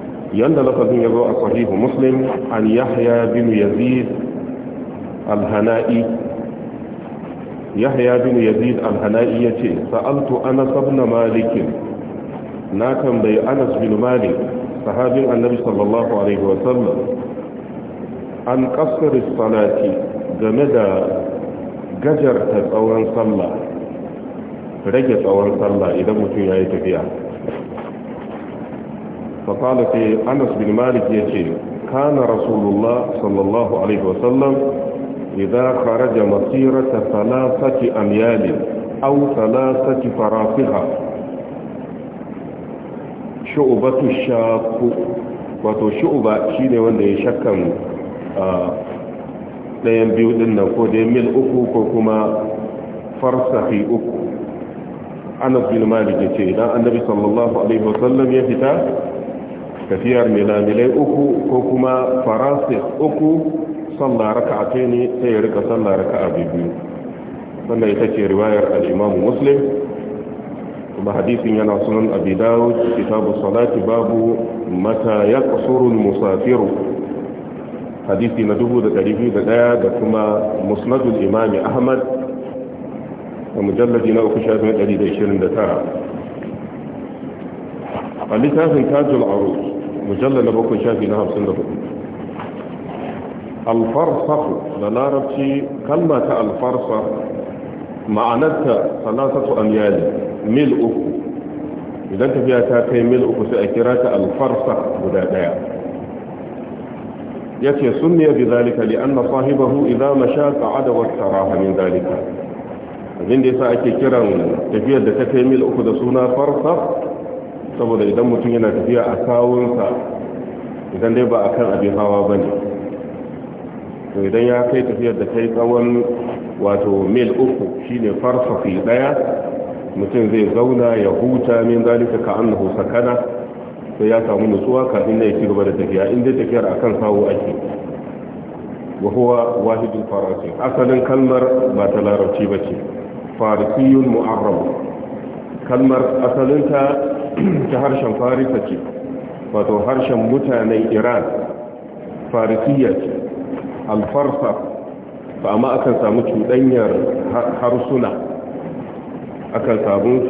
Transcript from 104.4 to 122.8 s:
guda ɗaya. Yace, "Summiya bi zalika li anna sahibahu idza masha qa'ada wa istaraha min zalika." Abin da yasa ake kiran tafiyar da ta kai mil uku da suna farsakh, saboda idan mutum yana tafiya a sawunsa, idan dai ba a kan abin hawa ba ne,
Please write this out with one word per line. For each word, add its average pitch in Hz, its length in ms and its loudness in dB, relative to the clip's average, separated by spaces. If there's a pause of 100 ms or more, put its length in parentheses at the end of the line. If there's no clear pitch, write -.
guda 90 240 0
ɗaya. 87 220 0 (2000)
Yace, 143 380 2
"Summiya 160 320 4
bi 127 120 2
zalika 120 380 2
li 110 140 0
anna 131 260 2
sahibahu 135 640 2
idza 135 280 2
masha 143 440 2
qa'ada 120 320 0
wa 113 160 2
istaraha 98 560 0
min 95 140 0
zalika." 180 400 0 (1080)
Abin 123 200 4
da 127 120 6
yasa 127 120 2 (120)
ake 127 140 2 (100)
kiran 120 260 4 (440)
tafiyar 123 340 2
da 107 80 4
ta 104 160 2
kai 127 160 4
mil 131 160 4
uku - 240 0
da 110 80 2
suna 123 400 2
farsakh, 147 480 0 (960)
saboda 113 260 2
idan 117 220 2
mutum 120 240 2
yana 113 240 2
tafiya 117 320 2
a 117 80 -2 (120)
sawunsa, 120 600 2 (1120)
idan 113 160 2
dai 123 100 4
ba 117 220 2
a - 80 2
kan 110 240 2
abin 101 160 0
hawa 101 340 2
ba 101 80 4
ne, 101 140 0 (1600)